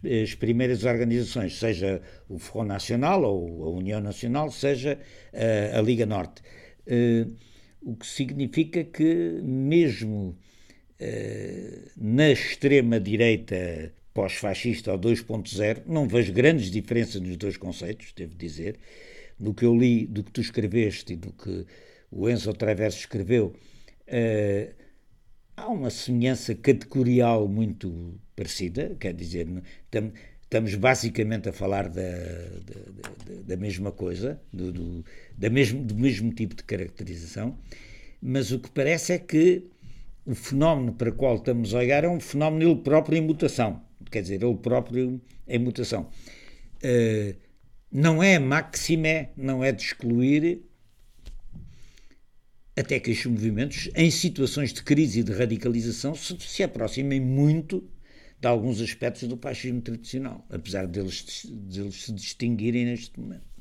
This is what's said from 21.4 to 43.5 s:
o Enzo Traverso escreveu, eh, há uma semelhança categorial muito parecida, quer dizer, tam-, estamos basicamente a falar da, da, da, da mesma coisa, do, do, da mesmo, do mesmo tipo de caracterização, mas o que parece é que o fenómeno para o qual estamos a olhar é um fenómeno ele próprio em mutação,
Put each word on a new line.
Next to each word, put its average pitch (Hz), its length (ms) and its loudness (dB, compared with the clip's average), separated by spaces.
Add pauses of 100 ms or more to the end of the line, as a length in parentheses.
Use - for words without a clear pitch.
o 98 180 -2
Enzo 110 260 0
Traverso 104 440 0
escreveu, 104 560 0 (520)
eh, 107 640 0 (840)
há - 120 -8
uma 147 220 -2
semelhança 123 640 0
categorial 120 920 4
muito 95 720 -4 (160)
parecida, 107 680 -6
quer 90 140 -4
dizer, 82 340 -6 (420)
tam-, 110 220 -2 (300)
estamos 110 320 0
basicamente 110 720 0
a 92 40 -4
falar 98 360 -2
da, 90 140 -6
da, 90 800 -10 (440)
da, - 220 -14
da 92 100 -4
mesma 98 340 -4
coisa, 98 500 -6 (120)
do, 90 200 -6
do, 85 320 -6 (320)
da 98 120 0
mesmo, 127 340 4
do 107 120 -4
mesmo 113 380 2
tipo 107 220 -4
de - 80 -12
caracterização, 87 960 -8 (600)
mas 127 320 -2
o 127 60 -2
que - 120 -12
parece 160 440 2
é 175 40 0
que 180 460 4 (600)
o 123 80 -2
fenómeno 139 580 2
para 117 180 0
o - 40 -6
qual 117 220 2
estamos 117 380 0
a 123 40 2
olhar 139 260 4
é 175 40 2
um 175 120 0
fenómeno 156 500 4
ele 147 100 4
próprio 160 360 4
em 165 60 2
mutação, 131 580 2 (300)